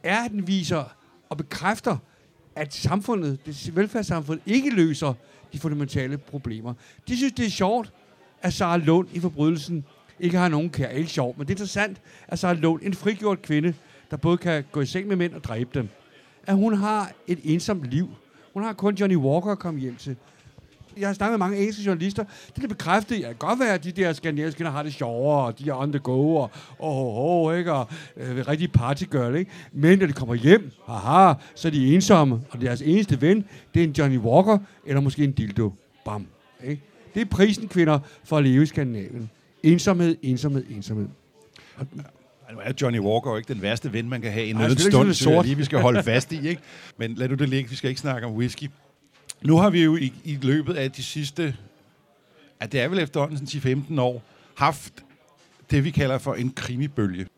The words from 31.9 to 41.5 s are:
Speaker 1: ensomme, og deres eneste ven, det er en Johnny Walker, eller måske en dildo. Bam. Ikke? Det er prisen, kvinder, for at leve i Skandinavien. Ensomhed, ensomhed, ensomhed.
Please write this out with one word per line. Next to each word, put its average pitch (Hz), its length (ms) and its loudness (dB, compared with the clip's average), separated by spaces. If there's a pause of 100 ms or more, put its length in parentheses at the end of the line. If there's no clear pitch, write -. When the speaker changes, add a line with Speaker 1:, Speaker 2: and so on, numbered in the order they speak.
Speaker 1:
ensomme, 165 460 6 (100)
og 120 100 -12
deres 123 220 -2
eneste 156 380 2
ven, 120 240 4 (300)
det 165 60 4
er 170 40 6
en 156 80 0
Johnny 139 260 2
Walker, 180 400 4 (280)
eller 139 140 0
måske 143 240 0
en 139 80 2
dildo. 107 400 -2 (320)
Bam. 104 220 -6 (380)
Ikke? 143 180 -6 (320)
Det 208 80 -2
er 214 40 -2
prisen, 202 420 2
kvinder, 156 300 4 (260)
for 156 140 0
at 147 60 4
leve 131 180 6
i 156 40 6
Skandinavien. 120 640 -6 (320)
Ensomhed, 170 600 4
ensomhed, 131 480 -2
ensomhed. 104 380 -6 (1400)